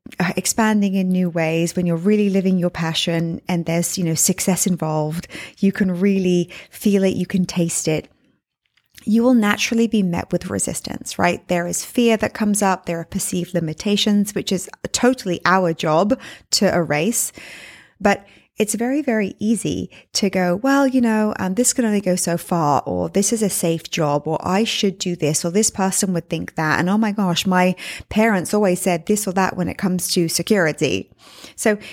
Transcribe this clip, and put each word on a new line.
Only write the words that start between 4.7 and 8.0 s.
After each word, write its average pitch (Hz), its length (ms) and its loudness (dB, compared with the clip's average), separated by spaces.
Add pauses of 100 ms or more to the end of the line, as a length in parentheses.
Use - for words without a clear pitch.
you 196 140 2
can 185 260 0
really 180 520 2 (180)
feel 196 360 2
it, 190 120 2
you 180 80 -2
can 185 220 0
taste - 420 -2
it. 156 220 -4 (920)